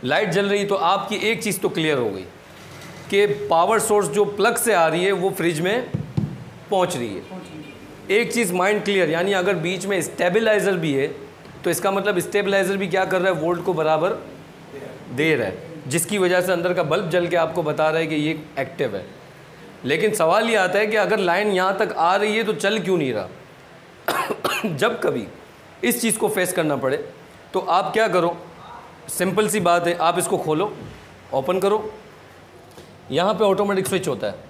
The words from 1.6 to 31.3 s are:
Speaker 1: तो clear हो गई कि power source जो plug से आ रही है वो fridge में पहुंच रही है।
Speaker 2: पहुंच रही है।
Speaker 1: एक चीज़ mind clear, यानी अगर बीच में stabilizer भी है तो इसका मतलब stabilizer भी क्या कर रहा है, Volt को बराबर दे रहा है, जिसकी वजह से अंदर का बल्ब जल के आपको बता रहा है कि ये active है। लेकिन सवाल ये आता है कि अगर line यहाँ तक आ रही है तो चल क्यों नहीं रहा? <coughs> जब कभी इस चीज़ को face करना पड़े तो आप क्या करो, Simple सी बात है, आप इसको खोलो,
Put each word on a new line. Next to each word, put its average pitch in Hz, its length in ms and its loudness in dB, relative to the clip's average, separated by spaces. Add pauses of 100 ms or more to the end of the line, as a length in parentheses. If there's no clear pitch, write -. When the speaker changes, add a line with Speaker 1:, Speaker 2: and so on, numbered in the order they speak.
Speaker 1:
तो - 80 0
clear 156 300 0
हो 117 120 0
गई 95 140 -8 (840)
कि 202 160 4 (220)
power 180 300 4
source 208 300 2
जो 196 180 2
plug 226 300 2
से 233 180 0
आ 170 120 6
रही 165 180 2
है 196 100 2
वो 185 160 0
fridge 165 300 0
में 214 300 0
पहुंच - 1040 -2
रही 120 120 -4
है। 95 120 -8
Speaker 2:
पहुंच 185 240 -14
रही 156 180 -14 (460)
है। 185 80 2
Speaker 1:
एक 233 160 0
चीज़ 226 220 0
mind 190 300 2
clear, 185 260 2
यानी 175 220 0
अगर 190 240 2
बीच 180 300 -4
में 196 160 0
stabilizer 196 760 2
भी 160 180 0
है 135 120 2 (580)
तो 175 60 2
इसका 170 200 0
मतलब 196 280 0
stabilizer 196 580 0
भी 185 120 -2
क्या 190 160 2
कर 185 160 0
रहा 185 120 2
है, 160 80 -2
Volt 170 240 0
को 190 100 0
बराबर 156 360 2 (1000)
दे 151 240 2
रहा 117 120 0
है, - 420 -10
जिसकी 170 300 -2
वजह 180 220 4
से 180 120 0
अंदर 175 220 0
का 170 100 0
बल्ब 165 260 0
जल 175 160 2
के 170 100 0
आपको 165 260 0
बता 151 280 0
रहा 160 100 0
है 165 60 0
कि 156 100 -4
ये 151 220 -2 (200)
active 135 380 -4
है। 90 80 -8 (800)
लेकिन 165 300 2
सवाल 214 360 4
ये 220 60 4
आता 185 220 4
है 214 80 4
कि 214 100 0
अगर 208 220 2
line 190 300 2
यहाँ 185 300 2
तक 202 140 0
आ 170 240 4
रही 208 200 2
है 226 80 2
तो 208 100 0
चल 202 240 0
क्यों 185 200 0
नहीं 135 160 0
रहा? - 1500 -6
<coughs> 160 80 -4
जब 220 240 0
कभी 127 260 -2 (580)
इस 240 180 2
चीज़ 226 160 0
को 214 100 0
face 185 240 0
करना 156 240 0
पड़े 131 200 0 (580)
तो 190 60 2
आप 180 320 0
क्या 220 160 2
करो, 170 280 2 (720)
Simple 190 400 0
सी 208 140 0
बात 175 240 4
है, 170 100 0
आप 170 220 2
इसको 180 200 0
खोलो, 156 340 0 (640)